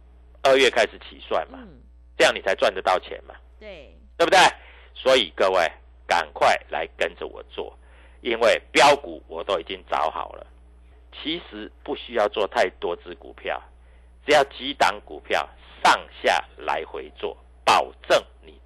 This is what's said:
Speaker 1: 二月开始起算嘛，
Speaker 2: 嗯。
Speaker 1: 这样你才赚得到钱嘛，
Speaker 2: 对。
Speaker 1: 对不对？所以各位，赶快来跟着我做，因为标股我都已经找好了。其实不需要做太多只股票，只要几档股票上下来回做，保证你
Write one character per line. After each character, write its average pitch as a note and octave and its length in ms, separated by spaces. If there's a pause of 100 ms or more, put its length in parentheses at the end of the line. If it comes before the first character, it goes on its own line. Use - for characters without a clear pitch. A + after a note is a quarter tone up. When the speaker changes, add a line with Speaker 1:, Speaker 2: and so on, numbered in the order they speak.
(440)
Speaker 1:
二 C3+ 120
月 C3 140
开 A2+ 140
始 G2 80 (180)
起 C#2 180
算 E2+ 240
嘛， - 100
Speaker 2:
嗯。 F3 200 (360)
Speaker 1:
这 E3+ 60
样 C3+ 100
你 G2 80
才 F#2+ 140
赚 A2 180
得 F#2 80
到 F#2 180
钱 - 280
嘛， B1+ 80 (240)
Speaker 2:
对。 E3 360 (220)
Speaker 1:
对 E3+ 80
不 D#3+ 40
对？ F#3 100 (540)
所 C3 240
以 F#2+ 180
各 G2 140
位， F2 200 (380)
赶 D#2+ 260
快 A2+ 240 (120)
来 D#2+ 180 (100)
跟 E2+ 200
着 D2 100
我 G#1 220
做， - 280 (440)
因 A#2 180
为 G2+ 220 (100)
标 D3 240
股 E2 320
我 E2 160
都 F#2+ 160
已 E2 40
经 F#2 260
找 D2 200
好 - 240
了。 - 120 (640)
其 E3 380
实 G#2+ 200 (140)
不 C#3+ 120
需 - 180
要 G#2 160
做 G2+ 180
太 F#2+ 220 (100)
多 F2 180
只 - 180
股 - 180
票， D#2 280 (640)
只 C#3 60
要 D3 120
几 C3+ 320
档 G2 280
股 D2+ 160
票 D#2 280 (360)
上 C#3 160 (240)
下 F#2 200 (120)
来 D2+ 300
回 D2 320
做， F#2 180 (300)
保 E2+ 260 (160)
证 D3+ 160 (180)
你 D#2 240